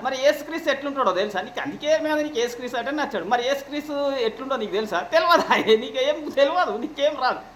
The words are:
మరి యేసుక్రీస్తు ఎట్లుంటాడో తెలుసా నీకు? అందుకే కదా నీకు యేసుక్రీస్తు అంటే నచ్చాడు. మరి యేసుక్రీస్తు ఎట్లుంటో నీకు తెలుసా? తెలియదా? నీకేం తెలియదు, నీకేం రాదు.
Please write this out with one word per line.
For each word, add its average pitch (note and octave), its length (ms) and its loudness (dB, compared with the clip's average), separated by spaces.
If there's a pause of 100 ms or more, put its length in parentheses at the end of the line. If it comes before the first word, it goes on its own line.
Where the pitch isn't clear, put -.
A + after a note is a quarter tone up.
మరి C4 140 -2
యేసుక్రీస్తు D4 520 0
ఎట్లుంటాడో C4+ 420 0
తెలుసా F#3+ 300 0
నీకు? B3 200 -8
అందుకే C#4+ 360 0
కదా D#4 180 0
నీకు D4+ 240 -2
యేసుక్రీస్తు B3 380 -4
అంటే A#3 140 -4
నచ్చాడు. C4 340 -4
మరి A#3+ 180 0
యేసుక్రీస్తు C#4+ 680 -2
ఎట్లుంటో C4 440 -2
నీకు G#3+ 160 -4
తెలుసా? G3 280 -2
తెలియదా? E4 560 4
నీకేం C4 760 2
తెలియదు, C#4 480 2
నీకేం C#4+ 440 -2
రాదు. B3 180 0 (160)